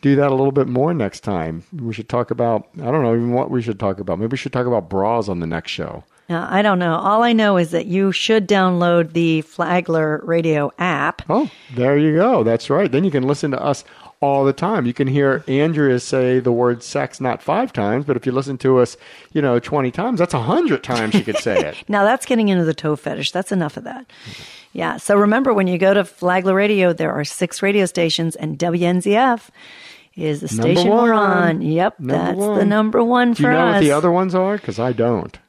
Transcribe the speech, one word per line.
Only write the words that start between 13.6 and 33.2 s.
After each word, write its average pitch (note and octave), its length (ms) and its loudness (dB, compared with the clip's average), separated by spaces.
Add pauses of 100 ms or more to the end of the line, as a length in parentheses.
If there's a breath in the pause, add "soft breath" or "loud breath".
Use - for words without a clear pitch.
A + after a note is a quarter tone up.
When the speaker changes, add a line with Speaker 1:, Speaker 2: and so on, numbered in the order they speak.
Speaker 1:
us C#3+ 200 -2 (380 loud breath)
all C#3 240 2
the C#3 80 4
time. F3 320 -2
You A#2+ 80 0
can C3 160 -2
hear C#3 400 2
Andrea C#3+ 520 2
say B2+ 380 0
the B2 140 0
word A#2+ 300 0
sex - 360 -6
not B2 240 -4
five G#3+ 300 -2
times, A2+ 320 -2
but C#3 120 -2
if A#2 100 -6
you C3+ 60 -2
listen C3+ 260 -4
to C3 220 4
us, - 180 0 (340 loud breath)
you D#3+ 80 -2
know, B2+ 180 2
twenty C3 320 -2
times, G#3+ 280 -4
that's F3 160 0
a C3+ 80 0
hundred G#3+ 400 0
times A2+ 320 -4
she G#3 80 4
could G#2+ 160 -4
say G#2 220 0
it. D#2 220 -6
Speaker 2:
<laughs> - 60 -20
Now G3+ 160 2
that's A#3+ 220 0
getting A3+ 220 0
into F#3 160 2
the D#3+ 100 -2
toe D3+ 220 -4
fetish. D3 340 -6
That's F#3+ 220 -6
enough E3+ 260 -4
of A#2 60 -16
that. B3 200 -14 (680 loud breath)
Yeah. E3 240 -6
So - 180 0
remember, A3 380 2
when G3 120 0
you F3+ 120 -2
go F#3+ 160 4
to G3+ 100 2
Flagler F3+ 500 0
Radio, G3 380 2
there D#3+ 200 -2
are D3 120 -4
six - 380 -6
radio G3+ 240 2
stations, E3 500 -2
and D#3 220 -8
W E3+ 280 0
N F3+ 160 2
Z G3+ 120 2
F A#3+ 360 0 (680 loud breath)
is D#3 240 -2
the A2+ 160 -6
Speaker 1:
Number A#2 180 2
Speaker 2:
station F3 160 2
we're A#3 220 4
Speaker 1:
one. - 0 -
Speaker 2:
on. F3+ 500 2
Yep, E3 380 -2
Speaker 1:
Number C3+ 140 -2 (100)
Speaker 2:
that's F#3 140 -2
the G3+ 120 0
Speaker 1:
one. G3+ 180 2
Speaker 2:
number A3 360 2
one A#3+ 300 2